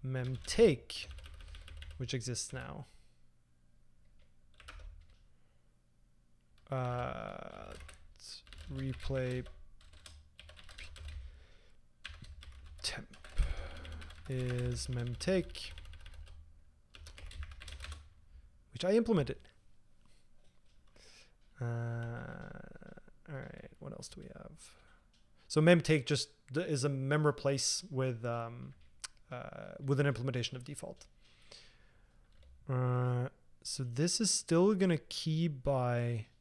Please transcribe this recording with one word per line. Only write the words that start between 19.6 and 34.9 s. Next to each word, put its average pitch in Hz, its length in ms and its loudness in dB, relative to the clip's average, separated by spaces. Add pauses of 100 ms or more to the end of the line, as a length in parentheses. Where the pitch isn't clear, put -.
Uh, 123 40 -2 (1600)
all 156 60 -10
right, - 360 -10 (100)
what - 120 -10
else - 160 -12
do - 120 -14
we - 80 -14
have? - 240 -14 (960)
So 151 120 6
mem 170 200 12
take 147 260 6
just 143 220 2 (240)
d-, 143 80 2
is 151 240 0
a 147 40 4
mem 139 380 4
replace 139 640 4
with, 127 340 0
um, 120 500 -4 (580)
uh, - 420 -8 (100)
with 135 140 4
an 143 80 6
implementation 127 500 0
of 123 60 -10
default. - 440 -10 (1600)
Uh, 123 640 4 (340)
so - 180 -4
this 131 380 2
is 208 100 4
still 185 440 6
gonna 180 240 6